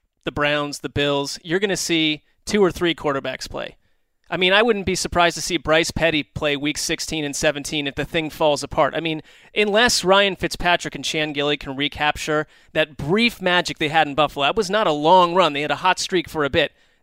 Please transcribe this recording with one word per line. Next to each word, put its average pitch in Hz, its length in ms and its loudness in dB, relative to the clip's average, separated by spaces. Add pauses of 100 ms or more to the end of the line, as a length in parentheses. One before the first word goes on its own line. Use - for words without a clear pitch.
(240)
the 165 80 -6
Browns, 147 480 -2
the 147 100 -8
Bills, 143 540 -2
you're 175 160 -2
gonna 190 180 -2
see 156 460 0 (220)
two 208 180 2
or 175 80 4
three 170 240 -2
quarterbacks 135 540 -6
play. - 260 -10 (520)
I 170 100 -6
mean, 185 160 2
I 208 100 6
wouldn't 202 240 0
be 185 80 0
surprised 175 400 2
to 156 60 -8
see 175 160 -2
Bryce 156 340 2
Petty 156 320 0
play 143 340 -4
week 143 220 -4
sixteen 160 440 -4
and 143 120 -6
seventeen 147 500 -2
if 139 80 -6
the 143 120 -4
thing 156 260 -4
falls 147 320 0
apart. 143 320 0
I 156 40 -4
mean, 160 220 -4 (340)
unless 214 480 2
Ryan 190 320 4
Fitzpatrick 170 600 -2
and 139 100 -8
Chan 156 280 -2
Gilly 143 240 0
can 139 180 -10
recapture 151 720 -2 (260)
that 156 240 -2
brief 208 420 0
magic 180 380 0
they 151 120 -2
had 156 180 4
in 139 80 -8
Buffalo, 143 320 0
that 170 80 0
was 202 120 0
not 202 200 0
a 160 40 4
long 170 440 6
run. 170 180 4
They 139 80 -2
had 151 80 -2
a 143 60 -2
hot 180 240 0
streak - 280 -2
for 156 160 -2
a 139 60 0
bit. 147 220 0 (320)